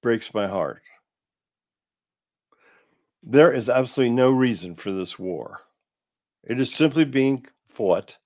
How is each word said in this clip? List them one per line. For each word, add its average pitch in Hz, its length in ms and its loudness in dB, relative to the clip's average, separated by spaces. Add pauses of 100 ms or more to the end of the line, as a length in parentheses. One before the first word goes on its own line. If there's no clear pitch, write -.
Breaks 117 320 -4
my 104 140 -4
heart. 90 360 -6 (2500)
There 135 300 6
is 123 180 -4
absolutely 127 460 0
no 127 160 4
reason 107 440 -2
for 98 180 -8
this 92 260 -8
war. 92 400 -10 (880)
It 123 160 -6
is 127 120 -4
simply 156 300 2
being 135 420 0 (220)
fought 95 580 -2